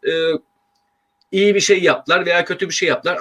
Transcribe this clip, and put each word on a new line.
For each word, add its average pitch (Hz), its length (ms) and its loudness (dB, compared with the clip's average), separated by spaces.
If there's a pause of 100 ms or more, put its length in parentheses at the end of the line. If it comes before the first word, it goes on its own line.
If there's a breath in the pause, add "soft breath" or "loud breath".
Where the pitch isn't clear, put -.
e, 160 40 0 (1200)
iyi 196 240 4
bir 196 40 2
şey 190 240 2
yaptılar 170 420 0
veya 170 200 0
kötü 185 240 -6
bir 160 40 -8
şey 170 160 0
yaptılar 175 320 -2